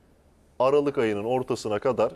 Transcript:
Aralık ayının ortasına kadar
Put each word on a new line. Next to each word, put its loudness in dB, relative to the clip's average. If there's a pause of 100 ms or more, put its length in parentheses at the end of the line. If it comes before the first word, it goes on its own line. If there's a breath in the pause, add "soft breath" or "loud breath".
(600)
Aralık 2
ayının 0
ortasına -2
kadar 0